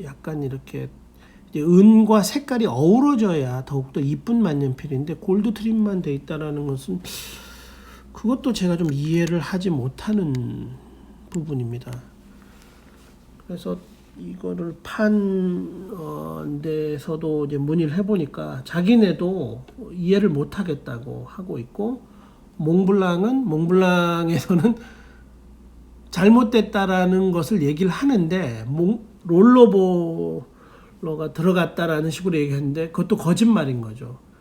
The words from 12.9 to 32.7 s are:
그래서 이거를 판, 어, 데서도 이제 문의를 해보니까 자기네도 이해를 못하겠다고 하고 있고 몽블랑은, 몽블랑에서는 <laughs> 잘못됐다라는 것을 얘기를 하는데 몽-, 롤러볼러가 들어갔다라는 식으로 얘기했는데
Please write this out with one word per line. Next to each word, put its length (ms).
그래서 320
이거를 640
판, 1120
어, 520
데서도 800
이제 140
문의를 360
해보니까 680
자기네도 1000
이해를 360
못하겠다고 1000
하고 320
있고 420
몽블랑은, 920
몽블랑에서는 1300
<laughs> 1300
잘못됐다라는 1200
것을 300
얘기를 300
하는데 760
몽-, 380
롤러볼러가 2000
들어갔다라는 720
식으로 300
얘기했는데 480